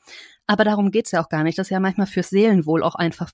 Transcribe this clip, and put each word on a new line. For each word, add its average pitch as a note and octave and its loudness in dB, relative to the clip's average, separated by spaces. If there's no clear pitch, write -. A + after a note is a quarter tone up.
Aber G#3 2
darum G3+ 2
geht's A3 -2
ja E3 0
auch - -10
gar D#3 -2
nicht. D#3+ -2
Das F#3+ -4
ist - -6
ja F#3+ -2
manchmal F#3+ -2
fürs - -4
Seelenwohl F#3 2
auch E3 -2
einfach E3 -6